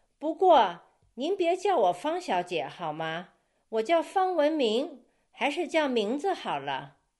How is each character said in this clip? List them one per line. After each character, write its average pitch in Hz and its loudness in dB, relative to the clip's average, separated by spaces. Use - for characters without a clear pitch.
不 311 -4
过 262 6
您 302 -4
别 359 0
叫 359 0
我 185 4
方 311 -4
小 196 -2
姐 160 -4
好 156 -8
吗？ 160 -8
我 220 0
叫 320 2
方 370 -2
文 302 4
明， 269 -2
还 262 -4
是 302 -4
叫 302 0
名 240 -2
字 370 -2
好 165 -6
了。 139 -8